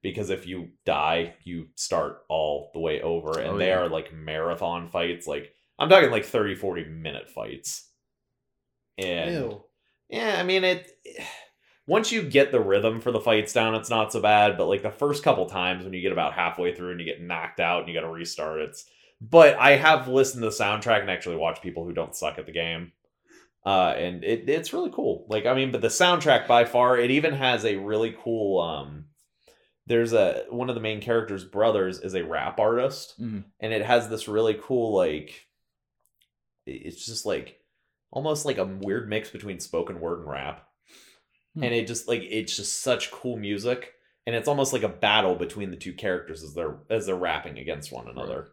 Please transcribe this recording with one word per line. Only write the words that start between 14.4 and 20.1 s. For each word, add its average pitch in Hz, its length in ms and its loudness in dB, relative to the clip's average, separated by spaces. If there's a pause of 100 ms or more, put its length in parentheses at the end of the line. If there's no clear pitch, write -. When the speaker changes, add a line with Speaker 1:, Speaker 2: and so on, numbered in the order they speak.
Speaker 1:
but, 90 80 2
like, 98 160 0
the 104 80 -4
first 147 340 -2
couple 101 220 4
times 90 380 -2
when 95 100 -10
you 90 80 -6
get 95 100 2
about 82 220 0
halfway 87 400 0
through 90 160 -8
and 87 100 -8
you 82 60 -8
get 80 160 -8
knocked 85 360 -8
out 87 220 2
and 82 80 -10
you 85 60 -10
gotta 82 180 -4
restart, 80 480 -6
it's, - 240 -10 (360)
but 147 380 10
I 139 180 8
have 151 320 4
listened 131 340 2